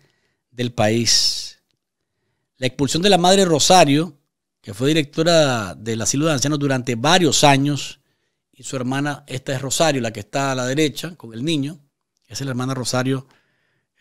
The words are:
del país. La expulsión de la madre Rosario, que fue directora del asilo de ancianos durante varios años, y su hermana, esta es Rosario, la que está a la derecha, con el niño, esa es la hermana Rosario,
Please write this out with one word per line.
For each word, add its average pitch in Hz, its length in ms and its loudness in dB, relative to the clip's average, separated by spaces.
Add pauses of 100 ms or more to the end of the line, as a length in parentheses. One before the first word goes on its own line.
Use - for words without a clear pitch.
(520)
del 120 220 -6
país. - 920 0 (920)
La 127 100 -2
expulsión 143 340 -4
de 202 80 2
la 190 80 6
madre 190 280 4
Rosario, 160 720 4 (420)
que 101 140 -16
fue 127 140 -2
directora 147 840 0
del 110 280 -6
asilo 139 260 0
de 160 60 0
ancianos 143 260 -2
durante 131 340 -2
varios 147 500 2
años, 143 560 2 (520)
y - 100 -20
su 131 140 -12
hermana, 139 500 -4
esta 131 300 -8
es 123 60 -8
Rosario, 139 400 0
la 113 120 -4
que 107 60 -12
está 139 320 -4
a 131 40 -4
la 123 120 -4
derecha, 156 480 -2
con 117 180 -18
el 113 100 -10
niño, 156 360 -4 (480)
esa 117 160 -12
es - 20 -6
la 135 60 -6
hermana 127 220 -4
Rosario, 131 540 -4 (720)